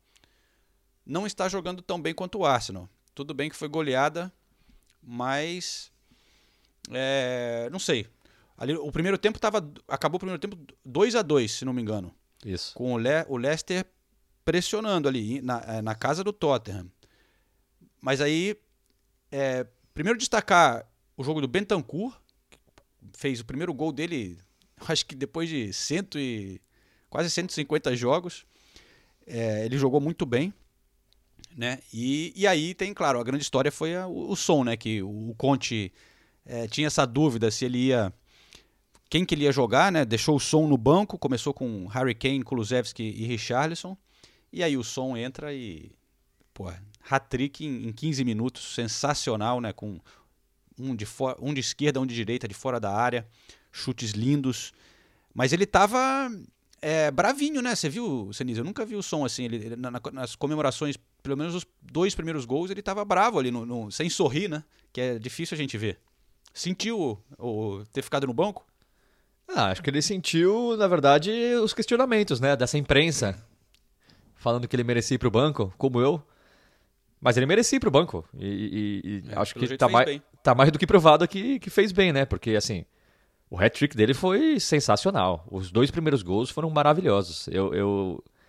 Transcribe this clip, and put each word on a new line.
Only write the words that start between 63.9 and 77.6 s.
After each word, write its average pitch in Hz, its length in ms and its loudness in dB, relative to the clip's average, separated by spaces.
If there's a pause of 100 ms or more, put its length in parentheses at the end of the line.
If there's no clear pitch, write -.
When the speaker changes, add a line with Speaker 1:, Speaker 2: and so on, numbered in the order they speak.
Speaker 1:
sem 165 180 -4
sorrir, 160 400 0
né? 151 140 -6 (280)
Que 123 100 -6
é 123 180 -2
difícil 143 360 -8
a - 20 -4
gente 135 200 -6
ver. 104 220 -4 (540)
Sentiu 208 460 -4 (380)
o, 107 400 -4
o 104 160 -14
ter 135 80 -4
ficado 139 240 -2
no 127 80 -2
banco? 185 320 -2 (800)
Speaker 2:
Ah, 339 220 2
acho - 120 -2
que - 80 0
ele 143 120 2
sentiu, 202 760 2
na 208 120 4
verdade, 156 440 6 (300)
os 214 120 0
questionamentos, 226 640 2
né, 139 160 4
dessa 123 220 0
imprensa, 139 640 2 (920)
falando 120 320 0
que - 80 -2
ele 120 80 2
merecia 120 320 0
ir 120 40 0
pro 123 120 2
banco, 117 460 2
como 123 240 2
eu. 147 200 4 (960)
Mas 123 180 4
ele 127 80 6
merecia 220 320 4